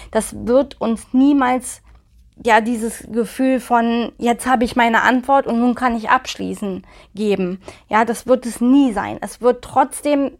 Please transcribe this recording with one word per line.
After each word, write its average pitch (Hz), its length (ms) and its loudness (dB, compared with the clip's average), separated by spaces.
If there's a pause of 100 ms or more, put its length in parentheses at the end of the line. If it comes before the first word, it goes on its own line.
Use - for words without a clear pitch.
(120)
Das 208 360 -4
wird 269 320 0
uns - 340 -4
niemals, 262 680 2 (640)
ja, 226 160 6
dieses 226 500 -6
Gefühl 254 480 0
von, 233 600 0
„Jetzt 240 260 -2
habe 254 180 2
ich 240 120 -4
meine 233 260 2
Antwort 254 460 2
und 233 120 -2
nun 240 140 2
kann 233 240 -2
ich 214 140 -4
abschließen“, 190 720 -4 (300)
geben. 190 440 -2 (300)
Ja, 220 160 2
das 226 220 -6
wird 247 180 2
es 233 160 -8
nie 262 320 4
sein. 196 280 -6
Es - 200 -10
wird 247 220 0
trotzdem 285 760 -2